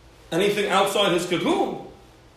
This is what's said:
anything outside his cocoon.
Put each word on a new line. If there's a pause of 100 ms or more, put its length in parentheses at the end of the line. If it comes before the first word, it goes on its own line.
(320)
anything
outside
his
cocoon. (500)